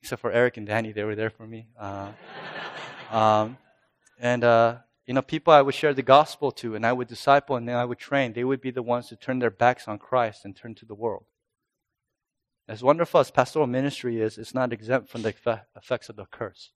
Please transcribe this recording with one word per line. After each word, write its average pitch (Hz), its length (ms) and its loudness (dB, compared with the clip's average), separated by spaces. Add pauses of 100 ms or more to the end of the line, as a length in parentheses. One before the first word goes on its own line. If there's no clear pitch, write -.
except - 200 -10
for 113 100 -4
Eric 120 260 2
and 104 100 -12
Danny, 107 240 -4
they 104 120 -6
were 107 120 -4
there 110 140 -4
for 113 180 -18
me. 113 200 -16 (120)
Uh, 98 320 -10 (500)
<laughs> - 500 -14
um, 110 460 2 (640)
and, 120 240 0
uh, 117 340 6 (300)
you 123 60 -6
know, 131 80 0
people 160 320 2
I 143 80 10
would 139 140 0
share 147 180 0
the 131 100 -4
gospel 139 500 4
to, 110 220 -10
and 110 100 -4
I 117 80 2
would 123 140 -4
disciple, 139 480 2
and 117 120 -6
then 120 80 -4
I 120 100 -2
would 123 140 -8
train, 131 340 -2
they 120 100 -4
would 131 180 -2
be 131 100 -6
the 123 120 -6
ones 120 240 -4
to 113 80 -20
turn 127 240 -6
their 120 100 0
backs 123 380 0
on 104 100 -8
Christ 117 480 -4
and 98 100 -14
turn 113 200 -18
to - 100 -20
the 110 100 -16
world. 107 300 -8 (1400)
As 113 160 -12
wonderful 160 360 4
as 131 120 2
pastoral 139 360 2
ministry 123 540 -2
is, 110 160 -2
it's 110 160 -16
not 127 200 -2
exempt 110 360 -4
from 120 120 -10
the 107 120 -2
effe-, 113 320 -6 (100)
effects - 340 -8
of 110 60 -14
the 101 100 -16
curse. - 500 -14